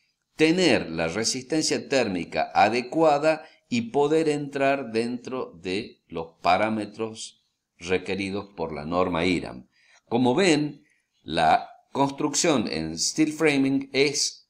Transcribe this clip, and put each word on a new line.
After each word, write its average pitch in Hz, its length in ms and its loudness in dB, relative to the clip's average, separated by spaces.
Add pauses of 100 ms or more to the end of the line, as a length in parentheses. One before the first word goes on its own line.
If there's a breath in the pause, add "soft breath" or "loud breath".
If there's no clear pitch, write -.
(360 loud breath)
tener 156 520 4
la 82 200 -2
resistencia 127 800 -2
térmica 90 640 -2
adecuada 143 920 2 (240 loud breath)
y 117 220 -2
poder 151 380 2
entrar 139 640 -2
dentro 120 680 -4
de 92 460 -6
los 82 340 -10
parámetros 110 1040 -2 (320)
requeridos 95 800 -4
por 80 160 -6
la 73 140 -10
norma 87 380 0
iram. 64 440 -2 (400 soft breath)
Como 123 260 2
ven, 151 500 2 (380 soft breath)
la 80 460 2 (240)
construcción 139 760 0
en 80 300 -6
steel 156 340 0
framing 139 600 2
es - 580 -2